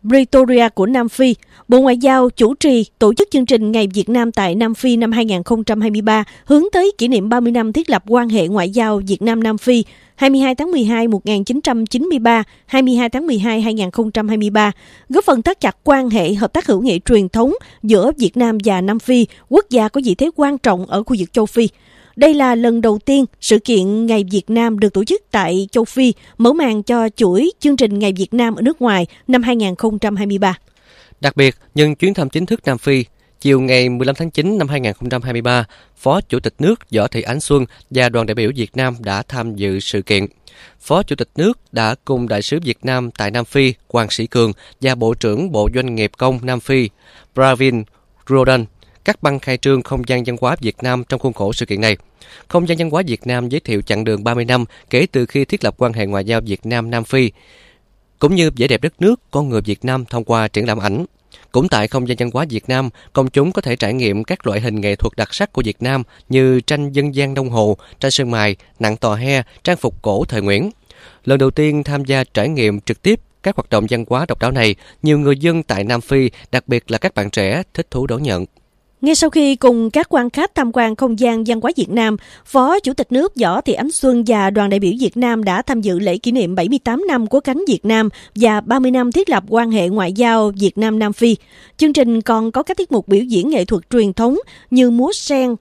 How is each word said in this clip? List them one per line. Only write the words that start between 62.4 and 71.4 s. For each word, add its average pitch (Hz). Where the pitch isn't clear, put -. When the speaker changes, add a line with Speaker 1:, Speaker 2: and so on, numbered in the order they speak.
Speaker 2:
Việt 113
Nam, 131
công 131
chúng 143
có 196
thể 120
trải 110
nghiệm 110
các -
loại 104
hình 107
nghệ 101
thuật 107
đặc 107
sắc -
của 139
Việt 104
Nam 127
như 131
tranh 143
dân 139
gian 139
Đông 135
Hồ, 107
tranh 135
sơn 123
mài, 104
nặng 107
tò 107
he, 131
trang 175
phục -
cổ 110
thời 110
Nguyễn. 101
Lần 135
đầu 135